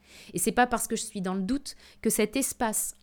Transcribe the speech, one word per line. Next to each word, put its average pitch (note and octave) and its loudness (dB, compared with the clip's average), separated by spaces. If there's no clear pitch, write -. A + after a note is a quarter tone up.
Et F#3 0
c'est G#3+ 2
pas B3 6
parce A#3+ 0
que A3+ -2
je A3 -4
suis - -8
dans F#3 -2
le F#3+ -2
doute B3 -4
que A3+ 4
cet G#3+ 2
espace - -2